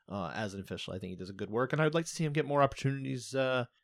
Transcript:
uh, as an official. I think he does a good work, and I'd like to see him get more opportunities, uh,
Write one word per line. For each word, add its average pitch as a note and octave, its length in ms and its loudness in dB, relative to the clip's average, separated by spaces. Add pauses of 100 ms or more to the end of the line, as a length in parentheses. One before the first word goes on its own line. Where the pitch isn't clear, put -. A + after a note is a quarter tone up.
(100)
uh, F2 240 -4
as G#2 200 -4
an G2 60 -8
official. - 340 -8
I F#2 40 -6
think F#2 120 -8
he F2+ 60 -10
does F2+ 140 -10
a F#2+ 40 -12
good G2+ 160 -8
work, B2 220 0
and D3+ 100 2
I'd D#3 120 2
like E3 120 0
to - 40 -10
see - 140 -2
him D3+ 80 0
get C#3+ 140 0
more C#3+ 160 8
opportunities, C3+ 720 0
uh, C3 300 2 (200)